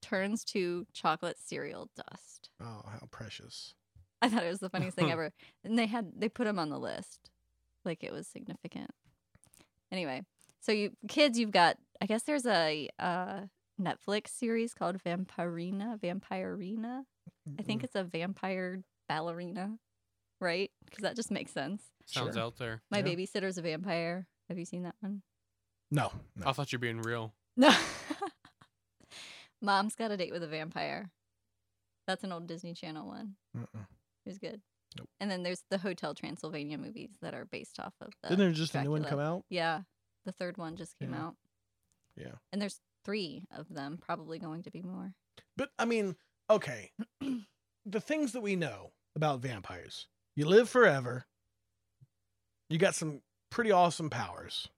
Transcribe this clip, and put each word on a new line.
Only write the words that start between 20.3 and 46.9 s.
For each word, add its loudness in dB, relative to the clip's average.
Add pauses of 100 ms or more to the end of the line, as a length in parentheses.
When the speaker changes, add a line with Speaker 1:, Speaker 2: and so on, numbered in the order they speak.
Speaker 1:
right? 2 (200)
'Cause -12
that 0
just -4
makes -2
sense. -4 (240)
Speaker 3:
Sounds -2
Speaker 2:
Sure. 2
Speaker 3:
out -6
there. -4
Speaker 1:
My 2
Speaker 2:
Yeah. 2
Speaker 1:
Babysitter's 0
a -6
Vampire. -2 (220)
Have -4
you -6
seen -6
that -8
one? -6 (720)
Speaker 2:
No, 2 (240)
no. -4
Speaker 3:
I 2
thought -2
you 0
were -2
being -2
real. -4 (220)
Speaker 1:
No. 10
<laughs> 12 (1900)
Mom's 4
Got -2
a 0
Date 0
with -4
a -6
Vampire. -4 (960)
That's -4
an -6
old -8
Disney -8
Channel -10
one. -12 (220)
Speaker 2:
Mm-mm. -10 (400)
Speaker 1:
It -10
was -10
good. -10 (360)
Speaker 2:
Nope. -14 (100)
Speaker 1:
And -2
then -2
there's -4
the 0
Hotel -2
Transylvania -8
movies -10 (100)
that -8
are -10
based -12
off -8
of -14
the -8
Speaker 2:
Isn't 4
there 8
just 0
a 2
new 0
one 2
Speaker 1:
Dracula. 0
Speaker 2:
come 0
out? -6
Speaker 1:
Yeah. 0 (440)
The -6
third -6
one -8
just -12
came -4
Speaker 2:
Yeah. -4
Speaker 1:
out. -8 (800)
Speaker 2:
Yeah. -12 (160)
Speaker 1:
And -2
there's -4 (240)
three -4
of -12
them, -8
probably -6
going -8
to -14
be -12
more. -10 (420)
Speaker 2:
But, -4
I 2
mean, 0 (340)
okay. 4 (300)